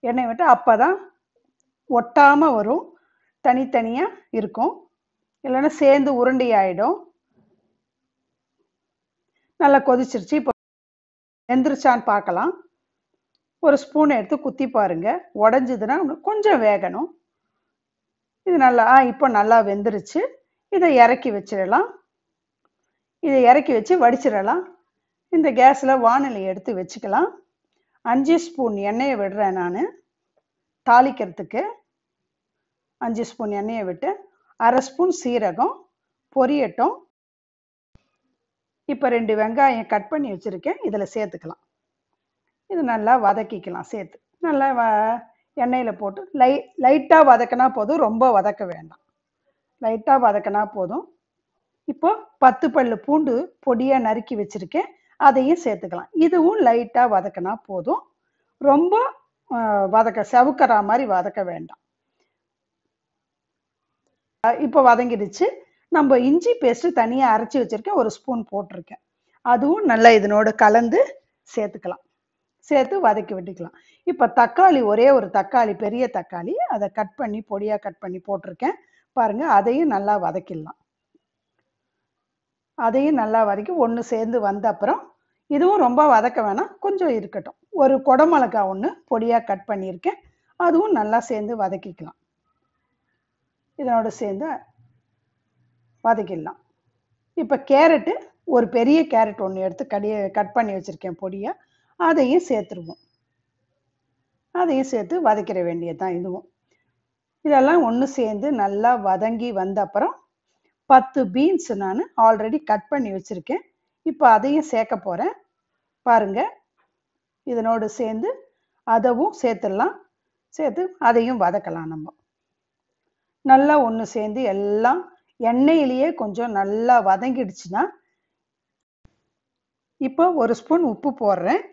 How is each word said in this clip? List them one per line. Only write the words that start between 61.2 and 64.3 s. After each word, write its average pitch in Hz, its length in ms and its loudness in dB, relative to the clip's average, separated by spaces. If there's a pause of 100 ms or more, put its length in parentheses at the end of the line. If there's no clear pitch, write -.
வேண்டாம். 165 340 -12 (2750)